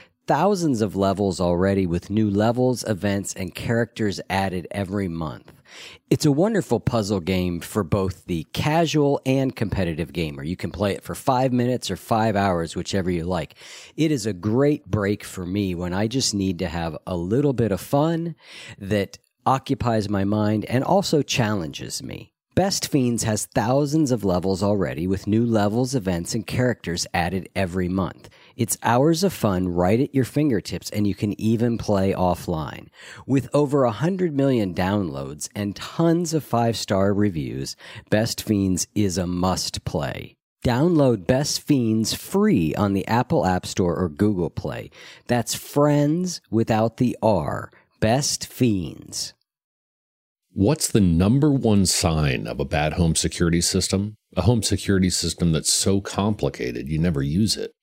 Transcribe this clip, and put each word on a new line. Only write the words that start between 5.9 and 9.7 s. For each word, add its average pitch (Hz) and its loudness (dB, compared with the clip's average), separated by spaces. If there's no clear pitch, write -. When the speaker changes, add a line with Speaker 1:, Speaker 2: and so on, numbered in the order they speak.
Speaker 1:
It's 151 2
a 147 6
wonderful 165 0
puzzle 107 0
game 90 0
for 104 -4
both 95 -2
the 85 -4
casual 147 2
and 131 0
competitive 85 -4